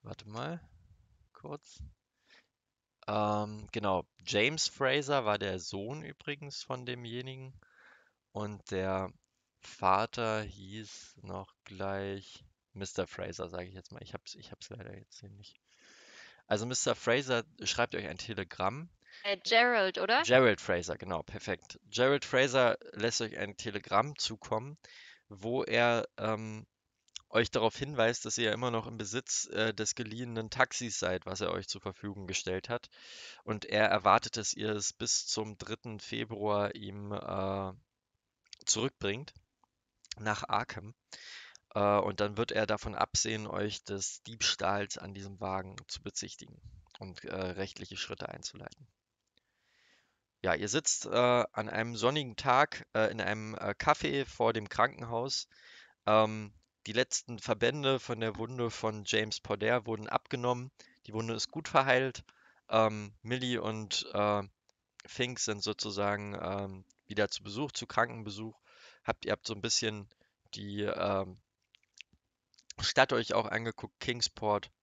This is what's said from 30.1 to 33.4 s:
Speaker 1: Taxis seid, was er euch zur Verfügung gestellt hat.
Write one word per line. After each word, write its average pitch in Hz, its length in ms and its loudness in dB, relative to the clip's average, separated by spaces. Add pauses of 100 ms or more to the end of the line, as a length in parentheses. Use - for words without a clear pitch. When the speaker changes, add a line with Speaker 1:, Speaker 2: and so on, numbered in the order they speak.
Speaker 1:
Taxis 127 480 -2
seid, 92 260 0
was 95 160 -6
er 87 100 0
euch 92 160 -4
zur - 140 -8
Verfügung 98 460 -8
gestellt 92 420 -4
hat. 120 200 -6 (540)